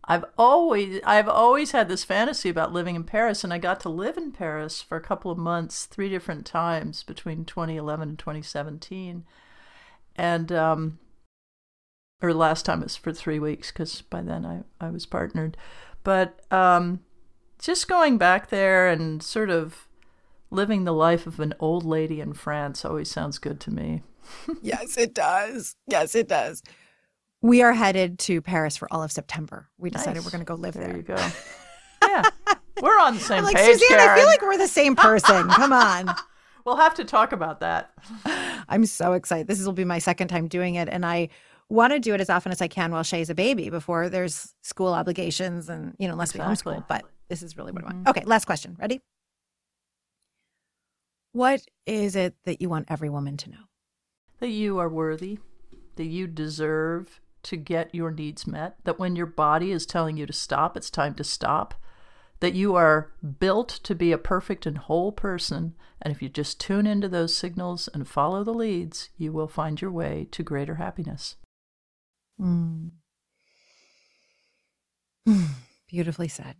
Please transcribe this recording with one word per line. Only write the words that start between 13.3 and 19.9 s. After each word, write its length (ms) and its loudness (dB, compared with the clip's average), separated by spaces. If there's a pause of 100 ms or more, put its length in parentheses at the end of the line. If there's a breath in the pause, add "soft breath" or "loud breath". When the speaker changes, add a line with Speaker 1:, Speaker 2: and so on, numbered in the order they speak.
Speaker 1:
weeks, 320 -8
'cause 320 -10
by 200 -10
then 220 -8
I, 180 -10 (220)
I 60 -8
was 160 -10
partnered. 500 -6 (480 loud breath)
But, 360 0 (120)
um, 480 4 (580)
just 300 -4
going 300 4
back 320 4
there 380 4
and 340 -2
sort 280 -2
of 360 -2 (640)